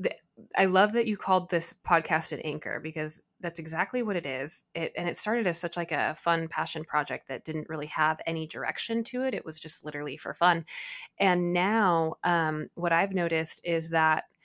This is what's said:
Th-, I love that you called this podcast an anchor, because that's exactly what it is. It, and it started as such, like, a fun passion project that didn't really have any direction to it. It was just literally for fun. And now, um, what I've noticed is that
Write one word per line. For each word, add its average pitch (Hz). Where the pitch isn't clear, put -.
Th-, -
I 190
love 190
that 233
you 208
called 185
this 165
podcast 165
an 143
anchor, 151
because 156
that's 170
exactly 165
what 208
it 165
is. 135
It, -
and 175
it -
started 226
as 170
such, 175
like, 170
a 143
fun 165
passion 160
project 143
that 131
didn't 156
really 151
have 156
any 160
direction 160
to 247
it. 262
It -
was 156
just -
literally 147
for -
fun. 170
And 180
now, 180
um, 160
what 170
I've 190
noticed 165
is 165
that 160